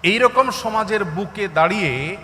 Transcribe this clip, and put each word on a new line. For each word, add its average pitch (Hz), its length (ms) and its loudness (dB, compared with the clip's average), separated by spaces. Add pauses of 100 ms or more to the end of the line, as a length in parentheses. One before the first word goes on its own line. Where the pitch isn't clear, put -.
এই 202 160 2
রকম 254 320 4
সমাজের 214 540 -2
বুকে 190 440 -6
দাঁড়িয়ে 160 760 0